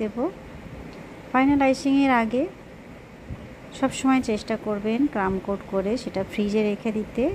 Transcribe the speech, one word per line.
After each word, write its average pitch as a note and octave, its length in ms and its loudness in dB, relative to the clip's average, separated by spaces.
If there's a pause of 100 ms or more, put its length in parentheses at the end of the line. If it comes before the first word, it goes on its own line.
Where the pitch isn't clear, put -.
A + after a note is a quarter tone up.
দেব। G#3+ 140 -4 (1120)
ফাইনাল C#4 380 6
আইসিংয়ের C4+ 440 4 (100)
আগে A#3+ 200 0 (1400)
সবসময় C4 420 2 (100)
চেষ্টা G#3+ 240 -2 (120)
করবেন G#3+ 340 0 (140)
ক্রাম F#3+ 200 2 (120)
কোট G3 140 -2 (120)
করে F#3+ 200 0 (100)
সেটা F#3+ 200 -4 (100)
ফ্রিজে G#3 380 2
রেখে G#3 280 -2
দিতে, G#3+ 240 -2 (120)